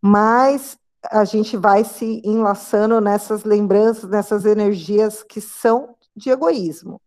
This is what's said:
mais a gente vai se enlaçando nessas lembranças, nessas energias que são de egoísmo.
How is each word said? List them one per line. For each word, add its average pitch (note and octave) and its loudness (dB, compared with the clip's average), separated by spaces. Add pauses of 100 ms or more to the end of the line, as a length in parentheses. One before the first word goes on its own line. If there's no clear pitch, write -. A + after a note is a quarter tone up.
mais A#3 2 (320)
a G#3+ 2
gente G#3+ -2
vai G3+ 4
se A3 -6
enlaçando G#3+ 0
nessas G#3 -2
lembranças, G#3 2
nessas G3+ -2
energias G#3 0
que - -14
são - -2 (180)
de G#3+ -6
egoísmo. B3+ -4